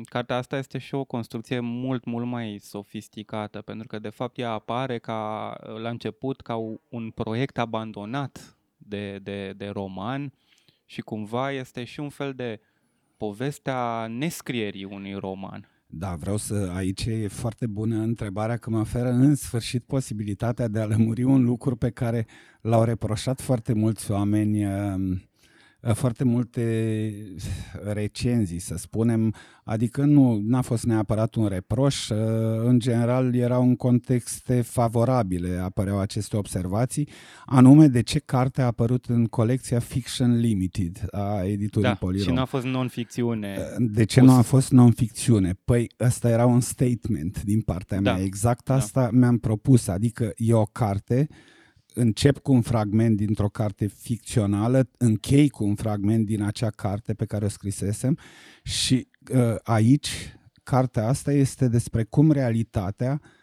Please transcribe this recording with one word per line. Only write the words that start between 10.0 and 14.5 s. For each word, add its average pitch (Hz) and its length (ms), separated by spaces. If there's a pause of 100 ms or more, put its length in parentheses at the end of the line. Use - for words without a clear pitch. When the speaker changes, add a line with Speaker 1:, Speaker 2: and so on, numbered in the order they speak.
Speaker 1:
și - 120
cumva 117 500
este 131 320
și - 160
un 147 100
fel 139 240
de 123 260 (580)
povestea 117 920
nescrierii 113 760